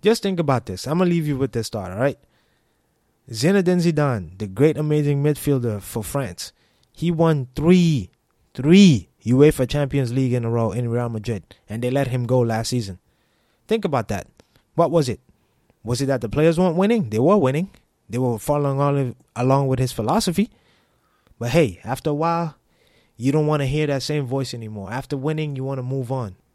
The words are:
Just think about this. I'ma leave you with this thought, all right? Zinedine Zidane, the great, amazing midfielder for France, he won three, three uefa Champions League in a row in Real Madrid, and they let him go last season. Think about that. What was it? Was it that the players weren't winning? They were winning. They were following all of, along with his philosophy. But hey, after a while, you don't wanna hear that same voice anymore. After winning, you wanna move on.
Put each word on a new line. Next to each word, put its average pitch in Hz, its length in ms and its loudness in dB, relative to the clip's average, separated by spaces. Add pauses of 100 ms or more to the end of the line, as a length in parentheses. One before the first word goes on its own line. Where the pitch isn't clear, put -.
Just 220 200 2
think 190 160 -2
about 143 280 0
this. 95 200 -10
I'ma 165 180 0
leave 170 220 0
you 143 100 -2
with 131 160 -2
this 117 160 -4
thought, 95 220 -8
all 95 80 -10
right? 135 200 -2 (1120)
Zinedine 180 520 2
Zidane, 131 560 -2
the 104 80 -6
great, 131 300 2
amazing 147 460 0
midfielder 131 600 -2
for - 220 -8
France, - 480 -8 (400)
he 165 180 -2
won 156 460 0
three, 160 540 4 (440)
three 156 540 6 (180)
uefa 131 420 4
Champions 139 440 -2
League 131 200 0
in 123 120 -2
a 117 60 -2
row 117 200 0
in 120 180 -4
Real 120 200 -2
Madrid, 110 480 -8 (120)
and 113 140 -8
they 123 80 -2
let 135 160 0
him 123 180 -4
go 123 140 2
last 113 300 0
season. 101 320 -4 (680)
Think 214 180 -2
about 139 240 -2
that. 101 200 -6 (480)
What 160 160 2
was 156 160 2
it? 107 120 -6 (600)
Was 117 180 -4
it 139 60 -2
that 131 140 0
the 117 80 -8
players 156 300 2
weren't 180 180 2
winning? 196 340 2
They 107 80 -2
were 160 180 6
winning. 156 340 0 (380)
They 120 100 -6
were 123 200 0
following 143 420 0
all 143 160 2
of, 131 180 -2 (220)
along 135 300 2
with 131 120 0
his 127 140 -2
philosophy. 175 580 0 (880)
But 120 120 -6
hey, 135 340 0
after 131 260 -6
a 147 40 -2
while, 165 420 -2 (600)
you 127 160 -2
don't 151 140 2
wanna 151 200 0
hear 147 220 -2
that 139 140 -2
same 147 220 -4
voice 127 300 -6
anymore. 107 360 -12
After 131 260 -8
winning, 151 400 -4
you 131 80 -8
wanna 135 180 -6
move 127 280 -6
on. 117 260 -6 (180)